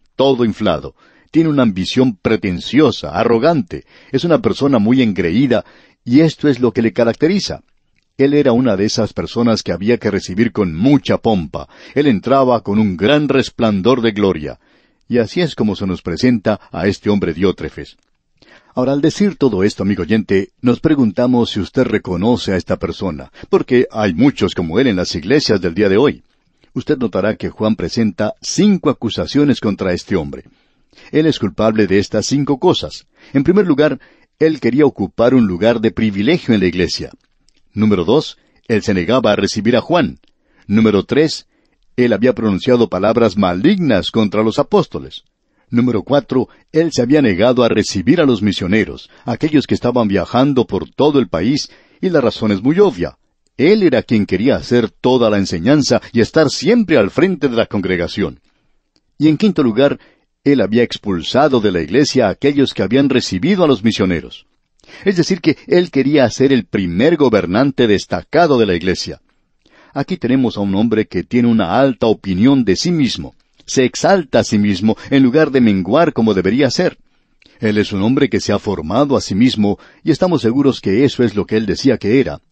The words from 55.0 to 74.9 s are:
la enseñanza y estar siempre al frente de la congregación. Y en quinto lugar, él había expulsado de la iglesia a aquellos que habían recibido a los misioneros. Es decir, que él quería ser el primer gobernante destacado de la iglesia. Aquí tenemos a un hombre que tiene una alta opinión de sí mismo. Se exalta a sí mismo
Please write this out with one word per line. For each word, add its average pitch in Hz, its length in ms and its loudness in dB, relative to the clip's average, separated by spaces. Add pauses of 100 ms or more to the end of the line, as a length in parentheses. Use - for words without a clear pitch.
la 104 80 0
enseñanza 117 600 0 (140)
y 117 80 2
estar 147 300 2
siempre 185 440 0
al 104 140 2
frente 151 400 0
de 117 60 -4
la 110 100 0
congregación. 90 760 -4 (800)
Y 151 120 2
en 151 80 2
quinto 180 260 0
lugar, 127 360 0 (440)
él 139 180 2
había 110 220 2
expulsado 117 760 -2
de 104 120 0
la 87 100 -2
iglesia 113 460 0
a - 20 2
aquellos 139 460 0
que 110 80 -2
habían 131 260 0
recibido 127 540 0
a 160 40 2
los 113 160 0
misioneros. 92 600 -2 (580)
Es 196 140 0
decir, 175 240 0
que - 240 0
él 180 240 0
quería 135 400 2
ser 139 240 2
el 117 120 0
primer 104 520 0
gobernante 113 680 0
destacado 120 720 0
de 110 80 2
la 92 80 0
iglesia. 85 460 -6 (680)
Aquí - 260 -6
tenemos 123 380 0
a 104 40 -8
un 101 160 -2
hombre 107 320 0
que - 160 -6
tiene 120 240 0
una 110 320 2
alta 131 260 0
opinión 113 580 2
de 95 120 2
sí 175 160 -2
mismo. 110 420 -4 (320)
Se 131 200 0
exalta 165 540 0
a 107 40 2
sí 107 160 0
mismo 104 380 0 (120)